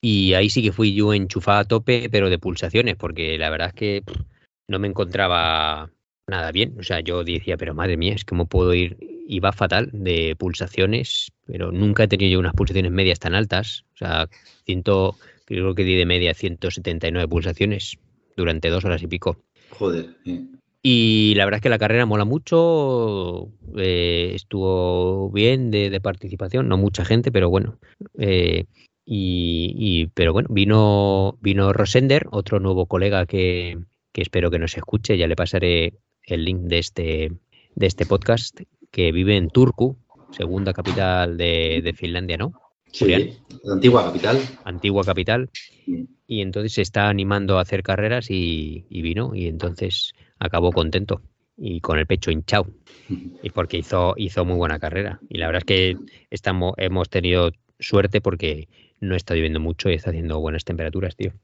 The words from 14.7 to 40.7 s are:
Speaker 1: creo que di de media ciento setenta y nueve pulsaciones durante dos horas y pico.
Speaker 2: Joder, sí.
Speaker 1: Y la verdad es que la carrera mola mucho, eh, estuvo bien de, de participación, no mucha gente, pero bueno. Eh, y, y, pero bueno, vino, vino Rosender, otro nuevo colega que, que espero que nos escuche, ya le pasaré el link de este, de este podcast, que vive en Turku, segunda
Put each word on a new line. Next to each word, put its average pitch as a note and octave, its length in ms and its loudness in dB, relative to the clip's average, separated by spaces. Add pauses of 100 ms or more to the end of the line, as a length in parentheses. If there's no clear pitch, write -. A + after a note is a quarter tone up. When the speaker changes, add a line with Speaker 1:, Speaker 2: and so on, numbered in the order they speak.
Speaker 1:
creo F#2+ 300 -2
que F#2+ 80 0
di F#2 120 4
de F2+ 100 4
media F2 280 2
ciento F2 380 -4
setenta E2+ 360 -4
y E2 40 0
nueve E2+ 160 0
pulsaciones F2+ 720 -2 (400)
durante E2 320 -2
dos F2+ 160 0
horas E2+ 180 -2
y F2+ 40 -8
pico. F2 300 -4 (320)
Speaker 2:
Joder, E2+ 460 -4 (100)
sí. F2 240 -8 (320)
Speaker 1:
Y A2 540 4
la G2 100 4
verdad G2+ 140 0
es - 20 -8
que B2+ 80 2
la A2+ 100 2
carrera A2 260 4
mola G#2 200 2
mucho, A#2+ 1200 0 (280)
eh, F2 580 0
estuvo F#2+ 960 0
bien A#2 400 2
de, G2+ 180 0
de G2 120 -4
participación, G2 680 -4
no F#2+ 100 2
mucha G2 280 2
gente, A2+ 260 2
pero F#2 180 4
bueno. G#2+ 300 0 (380)
Eh, F2+ 480 2 (400)
y, F2 720 -2
y, F2 300 0
pero E2 260 2
bueno, G2+ 180 2
vino, G2+ 880 4
vino G2 320 4
Rosender, C3 580 4
otro G#2 280 0
nuevo F#2 280 2
colega F#2 380 2
que, F2+ 520 0 (340)
que - 100 -4
espero F2 300 0
que F2 80 0
nos E2+ 180 -4
escuche, - 400 -2
ya E2+ 100 2
le E2 80 0
pasaré E2+ 580 2 (300)
el E2 220 -4
link F#2 160 -2
de E2+ 180 0
este, D#2+ 520 -4 (440)
de F#2+ 120 2
este - 180 0
podcast, - 560 0 (300)
que F2 200 2
vive F#2 260 2
en F2 120 0
Turku, B2+ 480 2 (340)
segunda F#2 420 -2